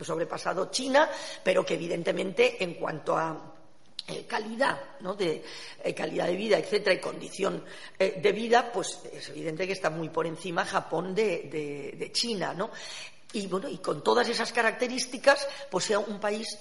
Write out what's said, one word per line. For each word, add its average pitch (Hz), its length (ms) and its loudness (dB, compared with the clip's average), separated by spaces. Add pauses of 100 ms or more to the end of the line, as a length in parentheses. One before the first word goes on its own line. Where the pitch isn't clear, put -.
sobrepasado 170 680 -2
China, 277 380 4 (340)
pero 185 220 4
que 190 80 -2
evidentemente 180 920 2
en 175 120 -4
cuanto 165 420 -2
a, 160 360 -4 (540)
eh, 160 180 -8
calidad, 226 540 0 (220)
¿no? 185 120 -4
de, 175 300 0 (400)
eh, 165 100 0
calidad 165 340 0
de 180 100 2
vida, 202 200 6
etcétera, 190 380 4
y - 60 -2
condición, - 640 -4 (340)
eh, 190 220 4
de 202 100 6
vida, 233 400 6
pues - 280 -2 (120)
es - 160 -12
evidente 156 400 -4
que 190 60 0
está 185 160 2
muy 160 180 -2
por 165 180 0
encima 170 380 -2
Japón 180 500 0
de, 180 380 2
de, 143 460 -6
de - 160 -6
China, 202 400 0
¿no? 190 180 -4 (640)
Y 202 140 -2
bueno, 190 220 -2
y 180 80 -6
con 151 240 -2
todas 220 280 6
esas 233 240 0
características, 254 920 4 (220)
pues 180 140 0
sea 208 160 2
un 208 200 -4
país 214 280 -2 (140)